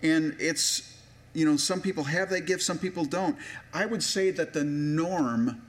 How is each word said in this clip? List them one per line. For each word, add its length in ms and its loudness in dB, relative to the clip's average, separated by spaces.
And 360 2
it's, 540 -2
you 140 2
know, 100 6
some 260 0
people 220 -2
have 280 0
that 100 0
gift, 200 -2
some 160 0
people 280 -2
don't. 320 0
I 120 0
would 180 -2
say 280 2
that 200 -2
the 140 0
norm 1040 0